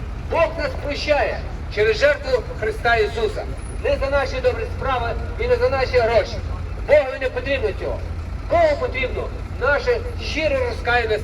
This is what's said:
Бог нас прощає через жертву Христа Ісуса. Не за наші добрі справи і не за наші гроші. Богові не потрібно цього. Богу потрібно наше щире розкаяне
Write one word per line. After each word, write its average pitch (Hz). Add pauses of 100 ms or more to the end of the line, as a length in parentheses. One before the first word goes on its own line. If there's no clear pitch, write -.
(300)
Бог 311 (100)
нас 285 (140)
прощає 285 (340)
через 214
жертву 277 (180)
Христа 220
Ісуса. 214 (400)
Не 453
за 539
наші 254
добрі 240 (140)
справи 247 (300)
і 240
не 247
за 247
наші 262
гроші. 226 (520)
Богові 269
не 262
потрібно 233 (120)
цього. - (520)
Богу 311
потрібно 240 (360)
наше 247 (220)
щире 285 (100)
розкаяне 233